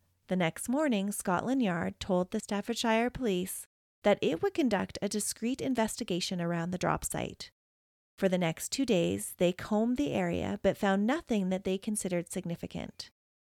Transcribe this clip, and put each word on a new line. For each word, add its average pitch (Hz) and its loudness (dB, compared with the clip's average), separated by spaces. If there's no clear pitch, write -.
The 185 0
next 170 0
morning, 240 2
Scotland 240 0
Yard 185 0
told 180 0
the 220 -2
Staffordshire 226 0
Police 190 -2
that 202 6
it 277 2
would 392 0
conduct 214 2
a 202 0
discreet 220 -2
investigation 214 0
around 170 -2
the 180 -2
drop 160 0
site. - -6
For 190 2
the 180 2
next 160 -2
two 269 0
days, 190 2
they 180 4
combed 226 0
the 285 0
area 180 -2
but 185 4
found 196 2
nothing 226 0
that 190 -2
they 190 0
considered 185 -4
significant. - -8